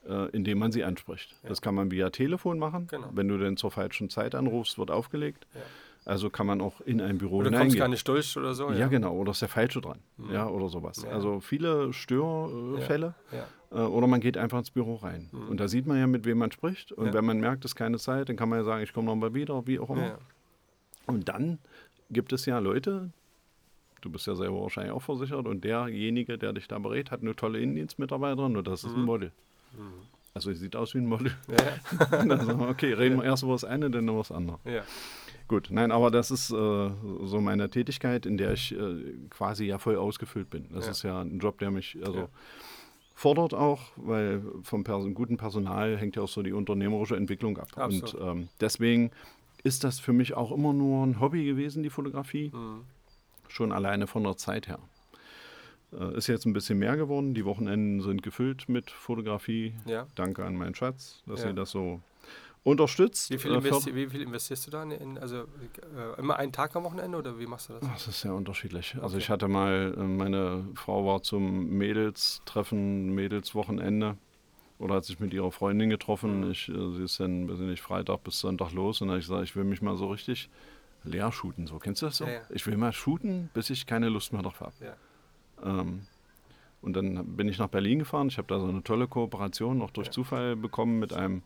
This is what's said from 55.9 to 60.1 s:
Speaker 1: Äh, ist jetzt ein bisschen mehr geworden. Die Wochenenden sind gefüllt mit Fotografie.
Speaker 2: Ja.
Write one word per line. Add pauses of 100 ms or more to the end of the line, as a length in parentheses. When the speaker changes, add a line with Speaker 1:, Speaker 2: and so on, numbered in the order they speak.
Speaker 1:
Äh,
ist
jetzt
ein
bisschen
mehr
geworden.
Die
Wochenenden
sind
gefüllt
mit
Fotografie. (120)
Speaker 2:
Ja. (100)